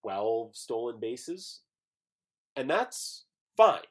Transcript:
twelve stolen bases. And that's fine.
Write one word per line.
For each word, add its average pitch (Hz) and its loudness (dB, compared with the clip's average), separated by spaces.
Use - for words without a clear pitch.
twelve 110 -2
stolen 117 -6
bases. 127 -8
And 131 -4
that's - -2
fine. 180 8